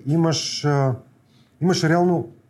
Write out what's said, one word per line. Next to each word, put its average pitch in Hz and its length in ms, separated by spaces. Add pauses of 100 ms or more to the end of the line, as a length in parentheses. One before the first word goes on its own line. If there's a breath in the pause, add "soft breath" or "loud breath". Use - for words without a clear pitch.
имаш, 160 580
а, 139 300 (680 soft breath)
имаш 175 220
реално, 170 440 (220)